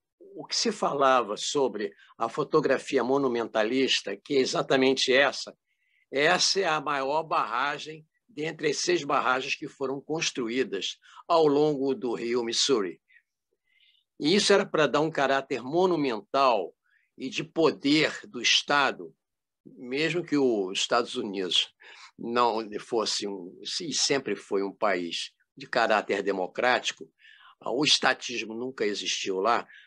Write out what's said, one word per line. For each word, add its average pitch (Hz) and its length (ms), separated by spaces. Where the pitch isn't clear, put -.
o 151 100
que - 100
se 233 160
falava 131 640
sobre 107 560
a 117 120
fotografia 135 760
monumentalista, 120 1120
que - 200
é 135 40
exatamente 135 720
essa, 127 420
essa 160 480
é 190 80
a 156 120
maior 143 440
barragem 147 800
dentre 151 400
as - 80
seis 175 260
barragens 131 520
que 147 120
foram 139 320
construídas 120 1000
ao 165 200
longo 143 460
do 117 200
rio 117 300
Missouri. 113 580
E 151 180
isso 202 180
era 196 120
pra 156 220
dar 147 140
um 156 100
caráter 135 500
monumental 135 1080
e 131 120
de 151 140
poder 143 800
do - 180
Estado, 110 720
mesmo 156 580
que 147 140
os 104 420
Estados 120 360
Unidos 98 580
não 117 480
fosse 107 480
um, 95 240
se 160 260
sempre 120 420
foi 98 300
um 98 80
país 90 600
de - 100
caráter 104 560
democrático, 98 880
o 120 200
estatismo 120 720
nunca 123 300
existiu 95 540
lá, 104 280